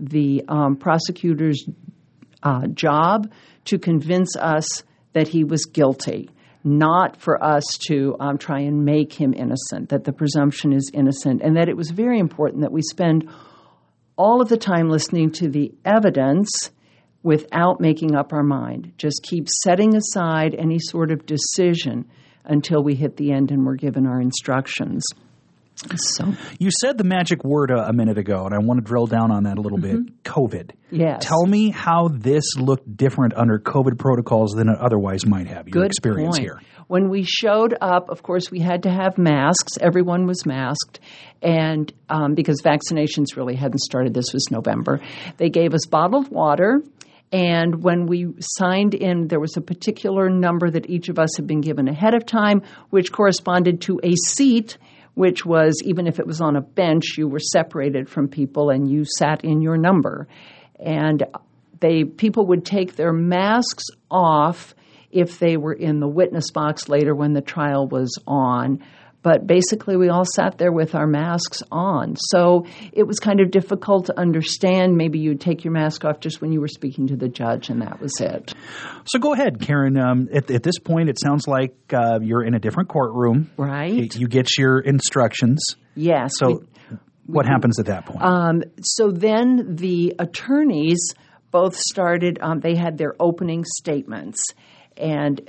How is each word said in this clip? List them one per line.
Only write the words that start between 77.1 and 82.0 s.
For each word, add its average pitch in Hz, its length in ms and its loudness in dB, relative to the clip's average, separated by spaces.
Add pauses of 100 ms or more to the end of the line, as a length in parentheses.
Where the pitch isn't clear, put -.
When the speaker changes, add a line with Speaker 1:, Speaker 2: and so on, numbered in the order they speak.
Speaker 1:
the 127 120 -4
judge, 120 420 -4
and 117 120 -2
that - 180 -10
was 139 120 -8 (100)
it. 80 320 -6 (520)
Speaker 2:
So - 120 -4
go 294 160 0
ahead, 220 280 0
Karen. 139 360 0
Um, 127 340 2
at, 143 200 0
at 120 100 0
this 175 160 -2
point, 165 320 -2
it 131 100 -4
sounds 147 280 -2
like, 131 260 -2 (180)
uh, 117 300 2